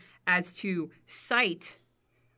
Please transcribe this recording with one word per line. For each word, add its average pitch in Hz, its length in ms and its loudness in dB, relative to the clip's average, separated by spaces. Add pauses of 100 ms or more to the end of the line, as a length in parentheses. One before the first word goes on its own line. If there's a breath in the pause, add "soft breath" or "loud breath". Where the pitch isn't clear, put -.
(260 loud breath)
as 180 280 2
to 175 360 -2 (160 soft breath)
cite - 720 0 (600)